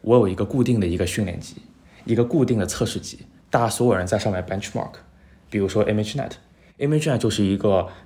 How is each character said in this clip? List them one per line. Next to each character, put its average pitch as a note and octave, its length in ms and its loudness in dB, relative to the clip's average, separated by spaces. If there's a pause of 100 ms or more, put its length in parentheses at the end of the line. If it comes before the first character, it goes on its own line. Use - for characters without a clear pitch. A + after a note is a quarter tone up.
我 A#2 140 6
有 G#2+ 120 6
一 F#2+ 80 -2
个 G#2 80 -2
固 B2 180 0
定 A#2 160 2
的 F#2+ 80 2
一 E2+ 100 0
个 F2+ 80 -2
训 G2 220 -2
练 F2 140 -8
集， - 160 -16 (480)
一 A2+ 100 -2
个 A#2+ 100 4
固 C#3 200 2
定 B2 120 0
的 F#2+ 80 0
测 - 220 -2
试 - 140 -8
集， - 180 -14 (320)
大 - 80 2
家 A#2 100 2
所 A#2+ 200 0
有 G2+ 80 4
人 F2+ 100 -2
在 G#2 100 0
上 G2+ 160 -2
面 F#2 120 -2
benchmark， - 480 -8 (580)
比 G#2 80 -2
如 G2 100 0
说 G#2+ 160 2
ImageNet，ImageNet C#3 1300 -2
就 A2+ 120 0
是 G#2 140 0
一 G2 120 2
个 G2 300 2 (200)